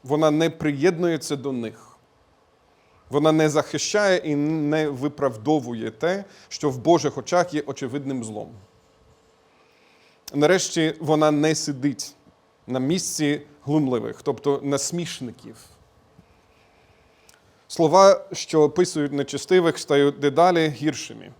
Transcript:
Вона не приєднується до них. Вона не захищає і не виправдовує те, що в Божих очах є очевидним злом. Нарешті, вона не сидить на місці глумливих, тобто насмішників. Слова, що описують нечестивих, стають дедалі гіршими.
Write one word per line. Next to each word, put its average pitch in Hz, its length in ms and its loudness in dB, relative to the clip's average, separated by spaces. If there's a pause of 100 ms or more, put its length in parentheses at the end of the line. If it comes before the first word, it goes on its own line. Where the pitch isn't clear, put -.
Вона 151 280 2
не 160 200 2
приєднується 156 840 -2
до 135 160 -8
них. 113 440 -10 (1120)
Вона 151 220 2
не 156 160 4
захищає 175 720 0
і 147 180 -2
не 151 520 0
виправдовує 123 1000 -2
те, 190 340 -4 (240)
що - 220 -4
в 127 80 -8
Божих 151 400 2
очах 175 360 0
є 147 120 -2
очевидним 131 580 -8
злом. 107 240 -12 (1900)
Нарешті, 160 680 0
вона 151 300 2
не 156 240 0
сидить 139 600 -6 (520)
на 127 140 -4
місці 147 640 -2 (220)
глумливих, 127 580 -2
тобто 139 400 -2
насмішників. 139 920 -6 (2000)
Слова, 180 640 6
що - 300 0
описують 151 500 0
нечестивих, 151 680 0
стають 143 400 2
дедалі 160 500 4
гіршими. 117 720 -8